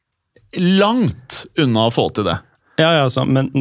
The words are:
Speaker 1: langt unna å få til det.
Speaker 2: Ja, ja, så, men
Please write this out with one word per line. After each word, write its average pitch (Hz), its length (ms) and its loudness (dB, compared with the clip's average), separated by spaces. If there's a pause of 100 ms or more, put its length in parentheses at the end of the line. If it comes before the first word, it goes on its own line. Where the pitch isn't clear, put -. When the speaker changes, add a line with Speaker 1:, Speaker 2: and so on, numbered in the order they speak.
(540)
Speaker 1:
langt 190 920 0 (140)
unna 113 300 2
å 117 40 -2
få 110 220 0
til 104 120 -2
det. 85 100 0 (400)
Speaker 2:
Ja, 160 140 2
ja, 151 160 2
så, 127 160 -2
men 135 240 0 (140)